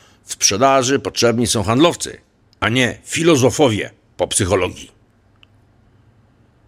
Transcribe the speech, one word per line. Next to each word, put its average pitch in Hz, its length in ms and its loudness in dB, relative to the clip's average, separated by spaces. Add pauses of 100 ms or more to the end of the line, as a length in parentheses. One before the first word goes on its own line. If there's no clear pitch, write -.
(240)
w - 80 -18
sprzedaży 131 680 2
potrzebni 117 480 0
są 107 160 -2
handlowcy, 127 580 0 (400)
a 101 80 0
nie 117 360 -2
filozofowie 131 840 2 (260)
po - 120 -2
psychologii. 95 600 -2 (1800)